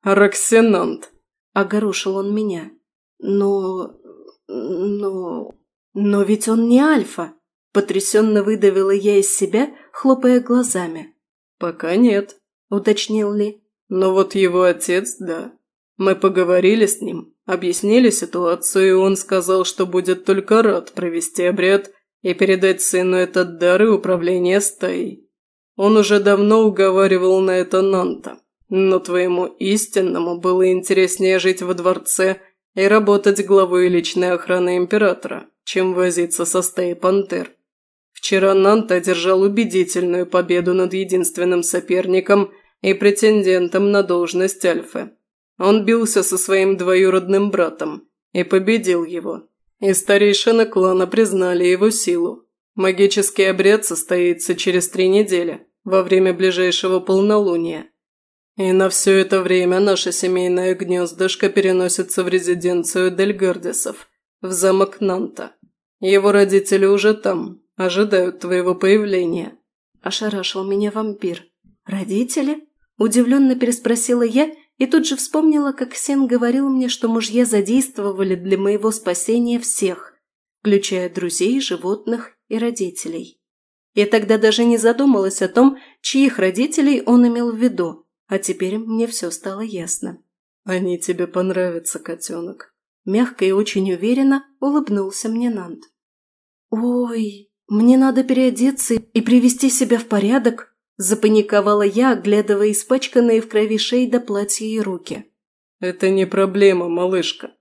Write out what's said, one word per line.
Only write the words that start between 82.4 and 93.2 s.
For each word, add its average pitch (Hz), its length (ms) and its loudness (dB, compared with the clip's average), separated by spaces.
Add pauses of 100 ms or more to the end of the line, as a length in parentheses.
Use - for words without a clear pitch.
и 220 100 -6
родителей. 190 840 -8 (540)
Я 208 120 2
тогда 214 320 2
даже 220 260 2
не 233 120 4
задумалась 226 640 0
о 185 60 -2
том, 269 300 4 (220)
чьих 269 380 0
родителей 254 680 0
он 240 220 6
имел 240 240 -2
в 220 40 -8
виду – 180 500 -2 (200)
а 196 120 -2
теперь 190 400 -4
мне 226 280 -4
всё 185 240 -8
стало 190 300 -10
ясно. 185 580 -10 (460)
«Они 180 340 -4
тебе 175 280 -4
понравятся, 180 720 -4
котёнок», 170 760 -12 (300)
мягко 220 400 -2